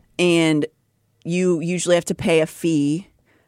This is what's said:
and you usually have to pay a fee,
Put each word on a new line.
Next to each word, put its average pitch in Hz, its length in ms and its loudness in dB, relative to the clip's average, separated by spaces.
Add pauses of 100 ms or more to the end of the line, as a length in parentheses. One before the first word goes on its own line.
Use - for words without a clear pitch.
(180)
and 165 480 2 (580)
you 175 360 -2
usually 175 360 -2
have 170 100 0
to 180 100 -4
pay 165 260 0
a 156 60 0
fee, 156 600 -2 (400)